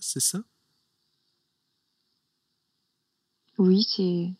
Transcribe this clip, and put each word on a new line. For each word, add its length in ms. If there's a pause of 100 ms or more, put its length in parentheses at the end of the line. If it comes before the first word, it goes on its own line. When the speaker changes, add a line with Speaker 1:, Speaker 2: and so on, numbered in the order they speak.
Speaker 1:
c'est 180
ça ? 240 (3250)
Speaker 2:
Oui, 260
c'est 560